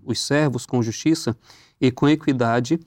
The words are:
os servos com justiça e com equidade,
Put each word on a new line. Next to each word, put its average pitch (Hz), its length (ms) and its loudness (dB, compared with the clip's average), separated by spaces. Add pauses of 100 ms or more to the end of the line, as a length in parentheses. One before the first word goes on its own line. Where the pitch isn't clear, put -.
os 120 160 -4
servos 139 460 0
com 123 160 0
justiça 120 540 -2 (440)
e 127 100 4
com 143 180 0
equidade, 127 800 0